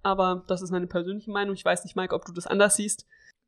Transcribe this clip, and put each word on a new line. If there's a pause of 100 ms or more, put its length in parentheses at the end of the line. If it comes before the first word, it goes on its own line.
aber
das
ist
meine
persönliche
Meinung.
Ich
weiß
nicht,
Mike,
ob
du
das
anders
siehst. (420)